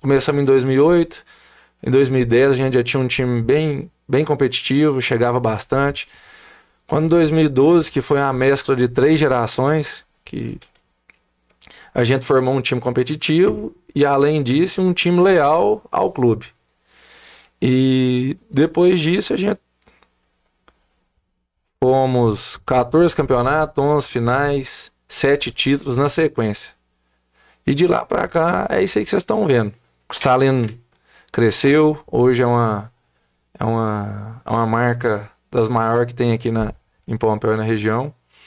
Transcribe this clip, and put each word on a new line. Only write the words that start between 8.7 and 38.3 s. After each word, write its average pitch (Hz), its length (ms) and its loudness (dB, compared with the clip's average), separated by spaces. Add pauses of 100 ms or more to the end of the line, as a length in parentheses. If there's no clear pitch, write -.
de 123 140 2
três 143 320 2
gerações, 135 840 -2 (200)
que - 340 -10 (1400)
a 123 80 0
gente 127 220 0
formou 131 300 2
um 135 60 -2
time 123 200 -4
competitivo 156 920 -2 (220)
e, 143 100 2
além 143 380 2
disso, 151 400 0
um 185 100 2
time 175 280 0
leal 180 600 2 (100)
ao 185 180 0
clube. 117 360 0 (1160)
E 131 720 0 (140)
depois 175 480 2
disso, 170 360 -2
a - 20 -2
gente 196 240 -4 (2250)
fomos 127 840 2
quatorze 151 480 2
campeonatos, 139 680 0
onze 143 260 0
finais, 131 840 -4 (180)
sete 139 440 -2
títulos 139 440 -2
na 139 120 0
sequência. 127 640 -4 (920)
E - 80 0
de 147 140 2
lá 165 180 0
pra 175 220 -4
cá, 180 420 -2
é 190 140 0
isso 196 160 -2
aí 214 60 -2
que - 60 -8
vocês 196 120 -2
estão 214 240 -2
vendo. 120 220 0
O - 400 -20
Cristalino 131 600 0 (640)
cresceu, 147 760 2
hoje 123 360 2
é 123 40 2
uma, 113 440 -2 (680)
é - 60 -6
uma, 107 800 -6
é - 60 -10
uma 113 160 -2
marca 117 640 -2 (200)
das 113 180 0
maiores 117 400 0
que 123 60 -16
tem 120 180 0
aqui 113 180 -4
na, 110 240 -2 (340)
em 113 80 -4
Pompéu 110 380 -2
e - 20 -2
na 110 60 -4
região. 113 500 -2 (340)